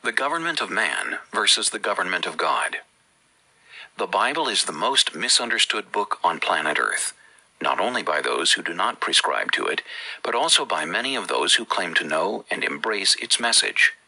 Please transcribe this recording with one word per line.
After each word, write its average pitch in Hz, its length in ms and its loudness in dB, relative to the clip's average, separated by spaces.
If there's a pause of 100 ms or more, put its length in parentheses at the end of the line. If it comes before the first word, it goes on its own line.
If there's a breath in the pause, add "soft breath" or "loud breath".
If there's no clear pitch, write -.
The 120 100 -2
government 156 480 0
of 107 100 -4
man - 480 -2 (140)
versus 107 380 2
the 107 100 -6
government 92 440 0
of 90 120 -4
God. - 400 0 (1200 loud breath)
The 98 100 -2
Bible 127 420 2
is 101 160 2
the - 80 -4
most 110 440 0
misunderstood 117 760 0
book - 320 -2
on 82 160 4
planet 76 400 0
Earth, - 360 -2 (460 soft breath)
not 71 200 0
only 113 240 0
by 76 160 0
those 62 320 0
who - 100 0
do 82 100 -4
not 98 280 0
prescribe 69 500 2
to - 160 0
it, - 160 -2 (400 loud breath)
but 117 100 -2
also 143 320 4
by 87 200 -2
many 117 320 -2
of 104 100 -4
those 64 280 2
who 117 100 2
claim 90 280 -2
to 80 120 2
know 78 480 -2
and - 100 -4
embrace 98 540 0
its - 240 0
message. - 540 2 (140)